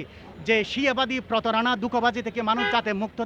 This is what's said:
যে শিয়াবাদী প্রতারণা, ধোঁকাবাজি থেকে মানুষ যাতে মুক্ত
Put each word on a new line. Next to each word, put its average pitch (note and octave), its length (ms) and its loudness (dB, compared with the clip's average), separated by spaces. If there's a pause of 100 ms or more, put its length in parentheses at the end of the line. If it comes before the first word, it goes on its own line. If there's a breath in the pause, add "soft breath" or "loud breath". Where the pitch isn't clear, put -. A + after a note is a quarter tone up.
(460 loud breath)
যে A3+ 100 4 (160)
শিয়াবাদী C4 460 0 (120)
প্রতারণা, A3+ 460 2
ধোঁকাবাজি A#3 460 0
থেকে A3+ 200 -6
মানুষ A3+ 300 2
যাতে A3+ 220 2
মুক্ত G3+ 320 -4